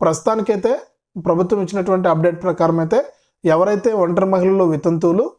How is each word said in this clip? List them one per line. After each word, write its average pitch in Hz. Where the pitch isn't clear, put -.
ప్రస్తుతానికైతే 208
ప్రభుత్వం 180
ఇచ్చినటువంటి 185
అప్‌డేట్ 165
ప్రకారం 165
అయితే 190
ఎవరైతే 202
ఒంటరి 180
మహిళలు, 190
వితంతువులు 170